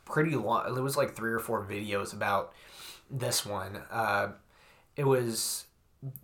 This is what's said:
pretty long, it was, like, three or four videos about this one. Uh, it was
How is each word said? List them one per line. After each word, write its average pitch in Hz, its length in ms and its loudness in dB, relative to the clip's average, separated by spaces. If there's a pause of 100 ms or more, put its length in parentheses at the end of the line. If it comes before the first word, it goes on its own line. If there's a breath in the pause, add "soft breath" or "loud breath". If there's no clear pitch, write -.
pretty 156 300 2
long, 113 420 2
it - 20 0
was, 135 160 0
like, 135 200 2
three 113 160 -2
or 113 80 2
four 110 260 -2
videos 101 480 -2
about 104 400 0 (560 loud breath)
this 120 380 0
one. 98 420 -4
Uh, 101 440 2 (640 soft breath)
it 143 100 2
was 123 600 2 (580)